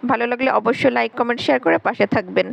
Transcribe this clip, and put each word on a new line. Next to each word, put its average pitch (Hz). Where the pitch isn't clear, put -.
ভালো 233
লাগলে 247
অবশ্যই 233
লাইক, 233
কমেন্ট, 240
শেয়ার 262
করে 330
পাশে 202
থাকবেন। 185